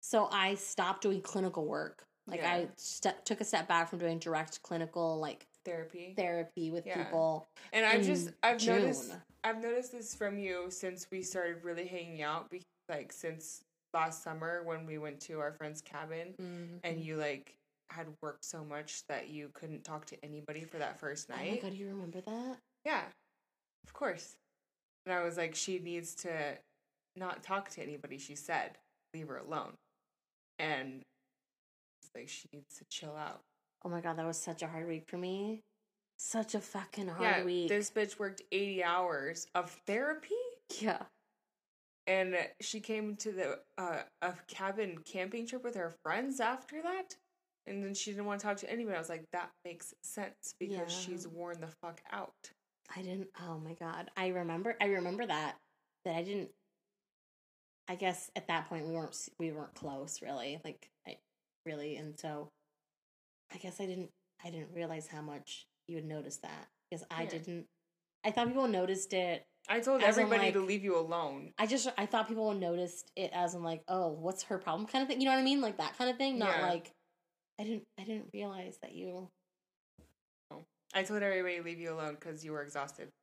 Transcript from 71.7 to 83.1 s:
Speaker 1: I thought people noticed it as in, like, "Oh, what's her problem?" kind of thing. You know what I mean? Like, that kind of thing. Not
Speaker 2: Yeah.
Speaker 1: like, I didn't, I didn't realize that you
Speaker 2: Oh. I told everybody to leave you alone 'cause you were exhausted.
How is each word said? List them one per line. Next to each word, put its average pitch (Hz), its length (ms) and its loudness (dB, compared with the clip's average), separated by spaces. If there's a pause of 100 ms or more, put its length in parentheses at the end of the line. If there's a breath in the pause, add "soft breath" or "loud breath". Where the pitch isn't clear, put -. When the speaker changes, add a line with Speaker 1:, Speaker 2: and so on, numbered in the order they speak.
Speaker 1:
I 202 80 4
thought 220 220 4
people 220 260 2
noticed 175 640 0
it 190 180 -2
as 175 220 2
in, 175 80 -4
like, 165 240 -2
"Oh, 185 200 2
what's 165 360 -2
her 190 140 -2
problem?" 185 300 -2
kind 262 160 4
of 262 40 0
thing. 262 140 0
You 269 40 6
know 269 80 8
what 262 80 6
I - 20 4
mean? 277 180 6
Like, 208 160 0
that 151 200 0
kind 247 120 4
of 247 80 2
thing. 269 220 2
Not 196 180 6
Speaker 2:
Yeah. 180 100 4
Speaker 1:
like, 170 240 2 (680)
I 208 60 -2
didn't, 214 180 -2 (160)
I 190 40 -8
didn't 214 300 -4
realize 190 480 -6
that - 120 -12
you 180 340 -6 (1200)
Speaker 2:
Oh. 151 120 -12 (300)
I 190 100 4
told 208 200 0
everybody 185 340 4
to 170 60 -4
leave 170 160 -6
you 165 140 -4
alone 156 240 -4
'cause 156 260 -10
you 156 80 -8
were 151 100 -2
exhausted. 143 480 -6 (140)